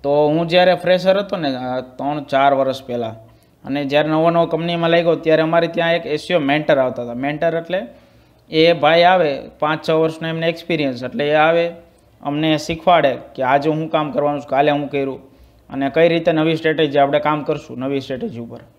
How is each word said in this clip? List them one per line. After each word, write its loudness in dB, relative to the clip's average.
તો 2
હું 0
જ્યારે 4
ફ્રેશર 2
હતો -4
ને, -4
અ, -4
ત્રણ -8
ચાર 2
વર્ષ -2
પહેલાં, -6
અને -4
જ્યારે 2
નવો 4
નવો 2
કંપનીમાં -2
લાગ્યો, 4
ત્યારે 2
અમારે 2
ત્યાં 0
એક -4
એસ -4
સી -4
ઓ 4
મેન્ટર 2
આવતા -2
હતા. -10
મેન્ટર -4
એટલે -6
એ 4
ભાઈ 4
આવે, 2
પાંચ -4
છ -2
વર્ષનો 0
એમને -2
એક્સપિરિયન્સ, -4
એટલે -4
એ 2
આવે, 2
અમને -2
શીખવાડે 2
કે -6
આજે 2
હું -4
કામ -2
કરવાનું -2
છે, -16
કાલે 2
હું -4
કર્યું, -6
અને -4
કઈ 4
રીતે 0
નવી 0
સ્ટ્રેટેજી 0
આપણે 2
કામ -2
કરશું, -8
નવી -4
સ્ટ્રેટેજી -10
ઉપર. -16